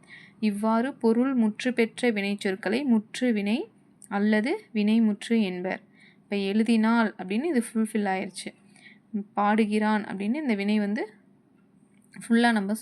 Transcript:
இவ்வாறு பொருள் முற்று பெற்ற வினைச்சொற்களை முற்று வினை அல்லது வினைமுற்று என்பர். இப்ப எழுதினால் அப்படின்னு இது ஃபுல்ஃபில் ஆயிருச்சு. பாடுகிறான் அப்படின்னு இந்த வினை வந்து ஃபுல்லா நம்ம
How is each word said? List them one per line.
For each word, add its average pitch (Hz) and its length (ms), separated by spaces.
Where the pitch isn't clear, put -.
இவ்வாறு 220 540
பொருள் 240 400
முற்று 226 380
பெற்ற 240 380
வினைச்சொற்களை 202 720
முற்று 240 480
வினை 214 360
அல்லது 214 440
வினைமுற்று 214 640
என்பர். 185 400
இப்ப - 140
எழுதினால் 220 840
அப்படின்னு 202 260
இது 285 220
ஃபுல்ஃபில் 214 460
ஆயிருச்சு. 190 380
பாடுகிறான் 214 720
அப்படின்னு 208 300
இந்த 285 200
வினை 202 240
வந்து 208 240
ஃபுல்லா 233 380
நம்ம 208 300